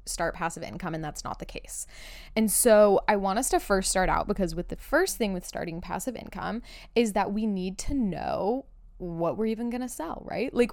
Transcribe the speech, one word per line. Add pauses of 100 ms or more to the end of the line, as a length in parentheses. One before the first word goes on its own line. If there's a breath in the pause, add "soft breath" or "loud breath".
start
passive
income,
and
that's
not
the
case. (500 loud breath)
And
so
I
want
us
to
first
start
out,
because
with
the
first
thing
with
starting
passive
income (320 loud breath)
is
that
we
need
to
know (320)
what
we're
even
gonna
sell,
right?
Like,